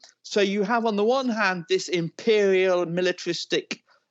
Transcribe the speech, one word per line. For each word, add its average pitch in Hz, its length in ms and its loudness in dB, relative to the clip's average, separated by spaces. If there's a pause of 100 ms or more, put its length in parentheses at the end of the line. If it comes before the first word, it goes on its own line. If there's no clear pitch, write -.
(240)
So - 160 -2
you 202 240 0
have, 226 200 0
on 214 120 0
the 202 80 2
one 254 240 0
hand, 190 400 -2
this 185 200 0
imperial 185 1000 2
militaristic, 175 960 -4 (260)